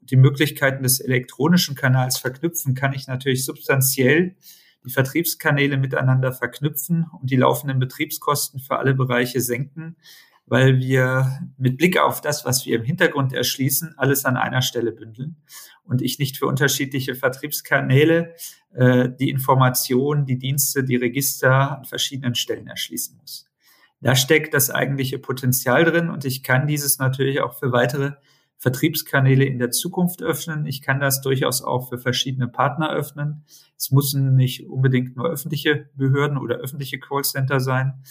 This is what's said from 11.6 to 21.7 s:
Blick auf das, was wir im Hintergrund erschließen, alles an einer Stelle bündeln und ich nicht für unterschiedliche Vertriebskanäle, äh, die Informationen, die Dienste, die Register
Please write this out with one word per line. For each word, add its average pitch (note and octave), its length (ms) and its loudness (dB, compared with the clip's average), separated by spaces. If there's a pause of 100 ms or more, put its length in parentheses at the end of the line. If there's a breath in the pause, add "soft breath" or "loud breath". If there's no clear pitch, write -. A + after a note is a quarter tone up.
Blick F3+ 220 2
auf - 240 2
das, D3 240 -4
was B2+ 180 -2
wir B2 140 0
im A2+ 60 -6
Hintergrund C#3 500 0
erschließen, C3+ 640 -2
alles C3+ 260 2
an B2+ 140 0
einer A#2+ 240 -2
Stelle A#2 280 -2
bündeln A#2 460 -12 (480 loud breath)
und B2+ 160 -2
ich - 180 -4
nicht C3 200 -2
für - 80 0
unterschiedliche C3+ 680 0
Vertriebskanäle, D3 1200 2 (400 loud breath)
äh, B2+ 340 6
die C3+ 220 -2
Informationen, C3 960 2
die B2+ 120 -2
Dienste, C#3 440 -2
die B2+ 140 0
Register C3+ 800 2